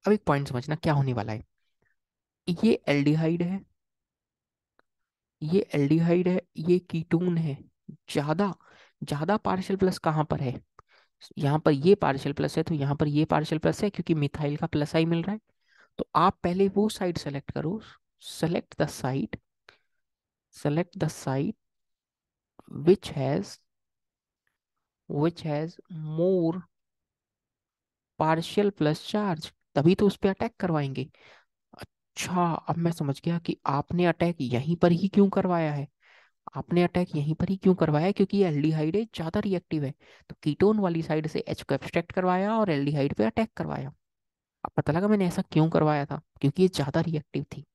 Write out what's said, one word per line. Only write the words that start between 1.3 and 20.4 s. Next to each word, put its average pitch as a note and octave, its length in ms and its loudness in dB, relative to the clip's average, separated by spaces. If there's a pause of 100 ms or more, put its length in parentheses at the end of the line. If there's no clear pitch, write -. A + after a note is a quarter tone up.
है, A2 100 -8 (1040)
ये F#3 260 2 (140)
एल्डिहाइड D#3 560 2
है, F#3 160 -4 (1800)
ये D#3+ 180 0 (140)
एल्डिहाइड E3+ 540 4
है, F3+ 140 0 (180)
ये F3 220 4
कीटोन E3+ 560 0
है, D3+ 200 -2 (520)
ज्यादा, D#3+ 440 0 (480)
ज्यादा D#3+ 380 -2
पार्शियल F#3+ 380 -2
प्लस F#3 220 2
कहाँ D#3 240 0
पर D#3 180 -2
है, B2+ 120 -2 (840)
यहाँ D3+ 220 0
पर D#3+ 120 4
ये D#3 240 4
पार्शियल C#3 380 -2
प्लस D3+ 240 -2
है, D#3+ 60 0
तो E3+ 100 -4
यहाँ C#3+ 220 -2
पर D3+ 120 0
ये D3 180 2
पार्शियल D#3 340 0
प्लस D#3+ 240 0
है G#3 60 0
क्योंकि F3+ 260 -4
मिथाइल D3 420 -2
का E3 100 -4
प्लस D3 280 -2
आई E3 100 4
मिल E3 180 0
रहा G3 100 -4
है। A3 60 -8 (600)
तो - 160 -6
आप F3 280 4
पहले F#3 260 2
वो G3+ 200 2
साइड F3+ 280 -4
सेलेक्ट C#3 340 -8
करो, D#3+ 300 -4 (420)
select - 540 -4
the D3+ 100 0
site, - 480 -6 (1200)